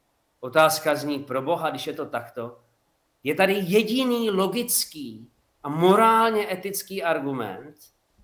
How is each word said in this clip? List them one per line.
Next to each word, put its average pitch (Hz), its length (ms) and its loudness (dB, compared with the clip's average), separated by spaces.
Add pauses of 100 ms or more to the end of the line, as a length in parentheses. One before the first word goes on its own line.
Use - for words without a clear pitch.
(400)
Otázka 156 540 2
zní, 143 240 -4
pro 135 240 -4
boha, 160 280 -2
když 135 160 -8
je 151 60 -6
to 147 140 -10
takto, 120 520 -10 (640)
je 147 120 -2
tady 185 240 4
jediný 226 720 0
logický 180 1000 -4 (340)
a 143 60 -8
morálně 208 840 4
etický 190 500 -8
argument, 139 720 -4 (500)